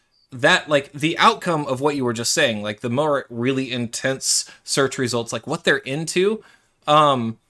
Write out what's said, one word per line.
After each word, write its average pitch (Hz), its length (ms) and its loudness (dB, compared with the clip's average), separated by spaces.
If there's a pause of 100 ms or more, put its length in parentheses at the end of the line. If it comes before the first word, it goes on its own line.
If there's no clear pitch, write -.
(300)
that, 143 380 2
like, 143 240 0
the 151 260 -2
outcome 180 480 2
of 127 140 -2
what 147 160 0
you 131 80 -2
were 120 80 0
just 117 200 -2
saying, 117 300 0
like, 104 180 -6
the 120 100 -4
more 143 400 0
really 127 420 -2
intense 127 760 -4 (140)
search - 360 -2
results, 120 340 -4
like, 117 140 -10
what 156 180 -6
they're 147 140 2
into, 180 640 -2 (420)
um, 139 520 4 (120)